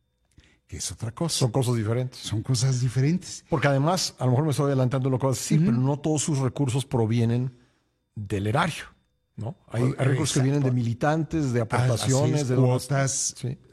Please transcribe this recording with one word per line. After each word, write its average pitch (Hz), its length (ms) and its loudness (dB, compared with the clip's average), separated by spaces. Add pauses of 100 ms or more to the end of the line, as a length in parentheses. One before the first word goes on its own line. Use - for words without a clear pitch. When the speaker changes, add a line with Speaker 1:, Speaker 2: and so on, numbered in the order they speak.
(640)
Speaker 1:
que - 120 -12
es - 140 -8
otra 113 200 -8
cosa. 165 280 -4
Speaker 2:
Son 123 120 2
cosas 123 240 0
diferentes. 117 440 -2
Speaker 1:
Son 110 220 -4
cosas 127 400 0
diferentes. 131 680 -2
Speaker 2:
Porque 143 180 0
además, 143 500 0
a 127 80 -4
lo 127 60 4
mejor 131 140 2
me 156 60 0
estoy 143 160 0
adelantando 131 420 0
lo 131 100 0
que 135 80 0
vas 131 100 0
a - 40 -8
decir, 156 180 2
Speaker 1:
Ujú. 170 80 4
Speaker 2:
pero 226 100 2
no 135 220 0
todos 156 240 -2
sus 147 160 0
recursos 131 460 -2
provienen 117 720 0 (600)
del 101 320 -4
erario, 147 380 -2 (500)
¿no? 110 220 -10 (100)
Hay, - 160 -2
Speaker 1:
O-, 135 160 0
Speaker 2:
hay 127 80 2
recursos 131 280 0
que 139 80 2
vienen 143 180 2
de 131 80 2
Speaker 1:
exacto. 123 140 0
Speaker 2:
militantes, 147 720 -2
de 120 60 2
Speaker 1:
A-, 117 40 0
así 110 120 -2
Speaker 2:
aportaciones, 127 680 2
Speaker 1:
es, 139 60 -2
Speaker 2:
de 123 80 0
demás. 127 140 6 (180)
Speaker 1:
cuotas, 139 500 -2
Speaker 2:
Sí. 127 200 -8 (160)